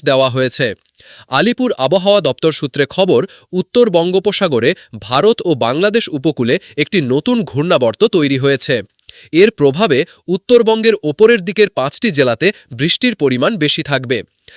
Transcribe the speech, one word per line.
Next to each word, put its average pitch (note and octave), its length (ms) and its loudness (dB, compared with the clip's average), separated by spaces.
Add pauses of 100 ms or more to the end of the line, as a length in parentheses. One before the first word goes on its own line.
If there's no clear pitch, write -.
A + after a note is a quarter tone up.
দেওয়া C3 240 2
হয়েছে। B2+ 380 -2 (600)
আলিপুর A3 500 0
আবহাওয়া F#3 420 2
দপ্তর D#3 320 -2
সূত্রে C#3+ 340 -2
খবর, F3+ 340 2 (320)
উত্তর F#3 380 0
বঙ্গোপসাগরে F3 800 0 (300)
ভারত D#3 440 0
ও F3+ 100 -2
বাংলাদেশ D#3+ 540 -2
উপকূলে C3+ 460 -2 (220)
একটি D3+ 240 -2
নতুন C#3+ 420 -2
ঘূর্ণাবর্ত C#3 640 -2
তৈরি D3 340 0
হয়েছে। C3+ 380 0 (560)
এর F#3+ 180 4
প্রভাবে C#3+ 480 0 (300)
উত্তরবঙ্গের A3 760 2
ওপরের G#3+ 380 2
দিকের G3 300 0
পাঁচটি C#3 400 -2
জেলাতে C#3 360 0 (260)
বৃষ্টির E3+ 440 -2
পরিমাণ C#3 400 0
বেশি D3+ 260 -4
থাকবে। C3 360 -4 (380)